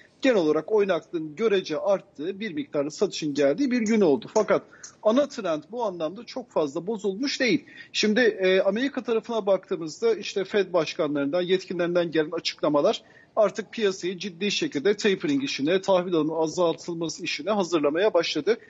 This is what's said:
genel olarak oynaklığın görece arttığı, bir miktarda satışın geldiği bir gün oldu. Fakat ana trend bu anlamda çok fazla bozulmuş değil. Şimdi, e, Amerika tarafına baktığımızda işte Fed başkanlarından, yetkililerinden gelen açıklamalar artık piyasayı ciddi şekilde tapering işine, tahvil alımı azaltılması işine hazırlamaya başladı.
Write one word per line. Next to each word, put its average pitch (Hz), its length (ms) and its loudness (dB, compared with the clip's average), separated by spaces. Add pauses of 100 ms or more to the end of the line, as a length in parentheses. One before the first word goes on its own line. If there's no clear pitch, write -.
(220)
genel 254 160 4
olarak 156 340 2
oynaklığın 170 640 0
görece 185 440 0
arttığı, 185 600 -4
bir 208 140 -8
miktarda 147 360 -4
satışın 156 440 -4
geldiği 147 380 2
bir 247 100 0
gün 220 200 2
oldu. 139 320 4
Fakat 202 280 2 (420)
ana 254 240 4
trend 165 440 -4
bu 240 120 -6
anlamda 185 420 -6
çok - 260 -12
fazla 165 360 -2
bozulmuş 214 520 -4
değil. 226 260 2 (280)
Şimdi, 214 260 2
e, 190 420 4
Amerika 226 420 -2
tarafına 226 420 -2
baktığımızda 190 680 0
işte 202 280 -6
Fed 190 300 0
başkanlarından, 151 680 0
yetkililerinden 175 720 0
gelen 156 200 0
açıklamalar 156 720 0 (320)
artık 214 360 0
piyasayı 190 460 -2
ciddi 185 340 -4
şekilde 170 460 0
tapering 165 460 0
işine, 151 380 0
tahvil 185 320 2
alımı 160 220 2
azaltılması 165 880 -2
işine 156 280 -4
hazırlamaya 170 640 2
başladı. 170 440 0 (120)